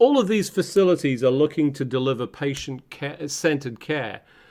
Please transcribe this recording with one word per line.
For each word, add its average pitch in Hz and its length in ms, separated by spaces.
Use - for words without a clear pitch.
all 277 180
of 208 80
these 202 240
facilities 160 720
are 127 80
looking 147 440
to 143 100
deliver 131 420
patient 135 640
ca-, 147 380
centered 139 500
care. 123 440